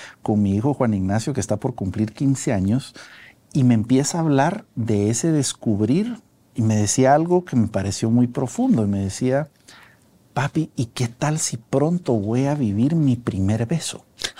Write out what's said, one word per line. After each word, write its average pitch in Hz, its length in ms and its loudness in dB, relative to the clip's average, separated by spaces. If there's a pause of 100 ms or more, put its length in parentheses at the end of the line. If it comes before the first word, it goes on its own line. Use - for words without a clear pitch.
(240)
con 104 180 2
mi 98 140 2
hijo 127 180 0
Juan 117 220 0
Ignacio, 98 380 -2
que 131 80 -4
está 101 160 -2
por - 180 -4
cumplir 107 380 -4
quince 135 400 -2
años, 104 420 -2 (580)
y 143 100 2
me 123 120 6
empieza 131 420 0
a 165 40 0
hablar 160 440 0 (100)
de 107 360 0
ese 165 200 0
descubrir, 143 880 0 (360)
y 123 80 0
me 110 120 2
decía 127 380 4
algo 175 320 2
que - 100 -8
me 113 120 4
pareció 98 420 -2
muy 120 160 4
profundo, 135 600 0
y - 20 0
me 98 120 0
decía, 127 500 -2 (840)
"Papi, 151 420 -2
¿y 123 120 -2
qué - 200 -6
tal 151 300 -4
si - 200 -6
pronto 151 560 0
voy 113 320 0
a 143 100 0
vivir 123 400 0
mi 143 200 2
primer 110 520 -2
beso?". - 380 -6 (340)